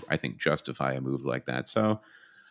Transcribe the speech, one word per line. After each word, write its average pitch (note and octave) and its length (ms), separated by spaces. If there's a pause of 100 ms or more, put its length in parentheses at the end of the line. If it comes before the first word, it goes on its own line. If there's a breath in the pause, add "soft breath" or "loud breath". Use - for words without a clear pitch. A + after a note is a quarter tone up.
I D#2 80
think, A#1 220
justify C2+ 540
a C2+ 80
move C2 220
like C2 220
that. B1+ 240
So G#2+ 320 (500 soft breath)